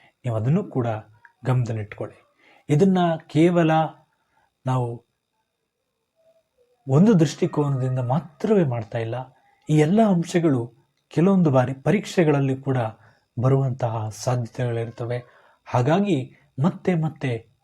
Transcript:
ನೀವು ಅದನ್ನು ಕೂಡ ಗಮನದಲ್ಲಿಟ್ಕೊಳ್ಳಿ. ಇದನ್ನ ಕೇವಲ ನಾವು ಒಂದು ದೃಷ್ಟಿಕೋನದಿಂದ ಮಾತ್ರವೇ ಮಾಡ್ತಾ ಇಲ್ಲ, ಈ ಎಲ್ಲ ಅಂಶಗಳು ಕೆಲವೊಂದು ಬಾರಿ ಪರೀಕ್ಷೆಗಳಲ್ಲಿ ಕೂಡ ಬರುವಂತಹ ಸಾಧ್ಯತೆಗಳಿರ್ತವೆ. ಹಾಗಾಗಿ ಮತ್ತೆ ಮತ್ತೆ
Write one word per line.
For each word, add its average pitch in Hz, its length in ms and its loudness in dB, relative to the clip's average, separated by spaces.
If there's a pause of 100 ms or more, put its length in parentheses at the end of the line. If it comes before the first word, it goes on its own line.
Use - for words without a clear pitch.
(260)
ನೀವು 117 100 -2
ಅದನ್ನು 139 280 0
ಕೂಡ 127 240 -4 (580)
ಗಮನದಲ್ಲಿಟ್ಕೊಳ್ಳಿ. 113 920 -6 (340)
ಇದನ್ನ 185 280 4 (300)
ಕೇವಲ 165 440 2 (960)
ನಾವು 123 480 -6 (1700)
ಒಂದು 175 320 6
ದೃಷ್ಟಿಕೋನದಿಂದ 139 800 -2
ಮಾತ್ರವೇ 160 640 0
ಮಾಡ್ತಾ 120 340 -4
ಇಲ್ಲ, 113 180 -6 (540)
ಈ 156 80 4
ಎಲ್ಲ 160 300 4
ಅಂಶಗಳು 165 680 0 (340)
ಕೆಲವೊಂದು 175 440 2
ಬಾರಿ 127 220 2
ಪರೀಕ್ಷೆಗಳಲ್ಲಿ 147 840 0
ಕೂಡ 135 200 -4 (640)
ಬರುವಂತಹ 120 680 -2
ಸಾಧ್ಯತೆಗಳಿರ್ತವೆ. 120 1120 -6 (420)
ಹಾಗಾಗಿ 151 680 0 (280)
ಮತ್ತೆ 185 320 -2
ಮತ್ತೆ 143 520 -4 (160)